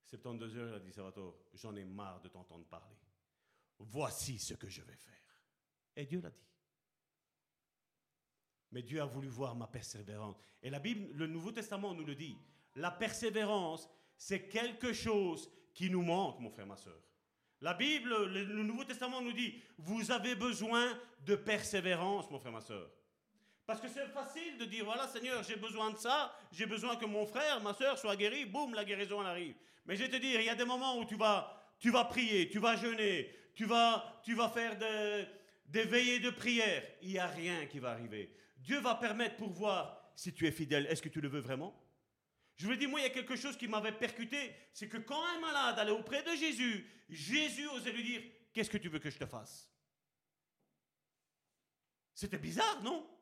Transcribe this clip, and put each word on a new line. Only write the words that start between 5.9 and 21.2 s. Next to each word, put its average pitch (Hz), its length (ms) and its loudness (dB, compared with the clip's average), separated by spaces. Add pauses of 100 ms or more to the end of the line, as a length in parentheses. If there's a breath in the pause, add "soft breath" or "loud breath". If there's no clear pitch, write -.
Et 147 100 -8
Dieu 170 140 -4
l'a 165 100 -12
dit. - 180 -20 (2250)
Mais 123 100 -8
Dieu 143 180 -6
a 143 60 0
voulu 135 220 -6
voir 123 260 -4
ma 117 140 -6
persévérance. 104 680 -10 (240 loud breath)
Et 127 100 -10
la 139 100 -6
Bible, 208 320 -4
le 156 160 -2
Nouveau 165 240 -6
Testament 208 420 -4
nous 160 100 -6
le 143 120 -6
dit. 143 200 -10 (380 soft breath)
La 165 160 0
persévérance, 202 1000 0 (280 soft breath)
c'est 190 320 -2
quelque 233 440 0
chose 196 560 2 (240 loud breath)
qui 185 160 0
nous 180 140 4
manque, 170 380 2
mon 113 100 -6
frère, 98 160 -12
ma 98 100 -10
sœur. 82 240 -18 (600)
La 170 140 0
Bible, 240 500 4
le, 190 180 0
le 208 220 -2
Nouveau 233 180 0
Testament 254 400 -4
nous 240 100 -2
dit, 226 300 -2 (160 loud breath)
vous 202 320 -2
avez 240 240 2
besoin 233 680 2 (200)